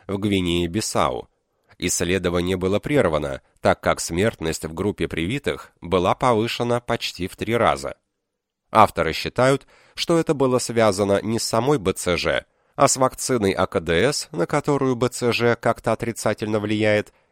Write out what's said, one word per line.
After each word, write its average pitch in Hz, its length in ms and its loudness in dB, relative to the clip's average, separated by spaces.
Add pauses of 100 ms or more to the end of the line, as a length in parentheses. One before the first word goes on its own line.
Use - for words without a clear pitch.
в 98 140 -6
Гвинее-Бисау. 87 1080 -2 (520)
Исследование 87 760 -2
было 92 220 0
прервано, 78 640 -2 (200)
так 95 200 2
как 82 180 0
смертность 85 640 -2
в 80 100 -12
группе 92 320 -2
привитых 85 640 -6 (100)
была 90 320 2
повышена 120 680 0
почти - 460 -6
в - 80 -14
три 110 200 -4
раза. 71 400 0 (800)
Авторы 90 380 6
считают, 131 560 0 (280)
что - 220 0
это 160 160 0
было 127 240 2
связано 104 640 2
не 110 180 -2
с - 40 -2
самой 127 340 0
Б 95 140 0
Ц 90 240 -2
Ж, 76 300 -2 (320)
а 143 100 4
с - 80 0
вакциной 127 560 0
А 92 160 0
К 98 140 -2
Д 85 320 2
С, - 180 -6
на 170 160 -2
которую 135 480 0
Б 120 140 0
Ц 120 240 -2
Ж 117 240 0
как-то - 340 -2
отрицательно 107 720 -2
влияет, 107 500 0 (200)